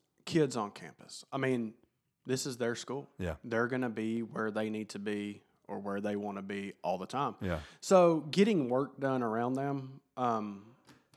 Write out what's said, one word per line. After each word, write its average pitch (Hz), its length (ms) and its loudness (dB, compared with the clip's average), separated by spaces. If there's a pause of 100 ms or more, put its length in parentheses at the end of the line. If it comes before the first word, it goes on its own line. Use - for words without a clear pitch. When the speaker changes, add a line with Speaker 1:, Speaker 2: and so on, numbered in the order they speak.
(260)
Speaker 1:
kids 143 300 2
on 104 140 -2
campus. - 640 -16
I 139 80 -4
mean, 123 340 0 (540)
this 131 180 -2
is 131 120 -4
their 120 180 -2
school. 135 420 -8
Speaker 2:
Yeah. 87 160 -2 (100)
Speaker 1:
They're 117 220 2
gonna 127 240 -2
be 113 320 -2
where 110 300 -4
they 107 180 -2
need 107 200 -6
to 104 100 -10
be 101 420 -4 (260)
or 101 120 -8
where 101 220 -2
they 104 140 0
wanna 101 280 -4
be 101 300 -6 (100)
all 90 160 0
the 92 80 -6
time. 131 340 -2
Speaker 2:
Yeah. 85 200 0 (200)
Speaker 1:
So 175 380 8 (100)
getting 175 400 4
work 131 300 0
done 135 240 2
around 117 320 0
them, 135 440 -4 (180)
um, 107 480 -2 (520)